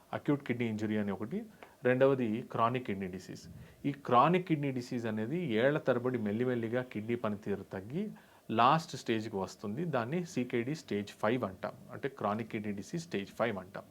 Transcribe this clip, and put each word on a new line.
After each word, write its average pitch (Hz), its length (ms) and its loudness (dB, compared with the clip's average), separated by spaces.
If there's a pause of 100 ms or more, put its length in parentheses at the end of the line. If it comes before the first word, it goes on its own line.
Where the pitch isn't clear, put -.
(140)
అక్యూట్ 135 300 0
కిడ్నీ 120 220 0
ఇంజరీ 107 320 0
అని 101 140 0
ఒకటి, 135 340 -4 (380)
రెండవది 127 580 4
క్రానిక్ 120 440 0
కిడ్నీ 98 220 -4
డిసీజ్. 90 420 -12 (360)
ఈ 143 60 0
క్రానిక్ 151 560 6
కిడ్నీ 143 240 0
డిసీజ్ 123 340 -4
అనేది 113 400 -2
ఏళ్ల 127 320 4
తరబడి 127 400 2
మెల్లిమెల్లిగా 113 640 0
కిడ్నీ 117 340 -4
పనితీరు 101 480 -2
తగ్గి 120 480 -6 (400)
లాస్ట్ 135 440 4
స్టేజ్కి 110 400 -2
వస్తుంది. 107 500 -4
దాన్ని 139 400 -2
సీకేడీ 127 500 -2
స్టేజ్ 104 320 -4
ఫైవ్ 117 360 0
అంటాం, 98 280 -6 (200)
అంటే 123 180 -6
క్రానిక్ 110 420 -2
కిడ్నీ 107 200 -4
డిసీజ్ 104 320 -6
స్టేజ్ 98 260 -6
ఫైవ్ 113 280 -2
అంటాం. 92 340 -12